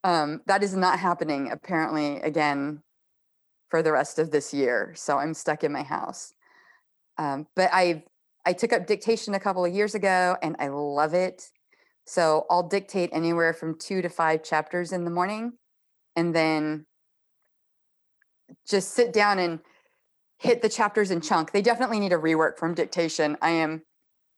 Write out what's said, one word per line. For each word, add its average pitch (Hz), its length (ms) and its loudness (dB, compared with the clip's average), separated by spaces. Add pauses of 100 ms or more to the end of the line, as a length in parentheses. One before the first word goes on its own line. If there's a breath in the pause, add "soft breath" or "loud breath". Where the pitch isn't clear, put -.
Um, 160 420 2
that 196 160 2
is 190 140 -2
not 185 240 4
happening, 160 520 -2
apparently, 151 680 -2
again, 147 680 -2 (880)
for 165 100 2
the 160 100 2
rest 139 280 0
of 156 100 0
this 147 240 -2
year. 123 420 0
So 143 220 -2
I'm 151 160 -2
stuck 151 300 -6
in 147 80 0
my 135 100 -6
house. - 500 -8 (840 soft breath)
Um, 147 380 -4
but 185 180 2
I, 175 300 2 (420)
I 185 80 2
took - 180 -2
up 202 140 0
dictation 214 480 -2
a 196 60 0
couple 185 260 -2
of 175 80 -2
years 202 220 -2
ago, 185 480 2
and 151 160 -4
I 143 80 -4
love 147 480 -2
it. 185 340 -2 (560)
So 160 460 2
I'll 175 160 2
dictate 196 460 -2
anywhere 165 380 2
from 160 280 -6
two 190 240 -6
to 175 60 -4
five 160 340 0
chapters 165 480 -4
in 180 140 -4
the 170 60 -4
morning, 214 420 -4 (600)
and 170 200 0
then 156 500 0 (1800)
just 190 220 0
sit 240 200 2
down 208 280 4
and 170 200 -2 (800 soft breath)
hit 240 240 2
the 220 80 2
chapters 208 400 0
in 175 100 0
chunk. 160 320 0
They 202 120 2
definitely 233 360 2
need 190 140 2
a 170 40 4
rework 160 420 2
from 165 160 -2
dictation. 156 640 0
I 165 100 2
am 160 300 0 (560)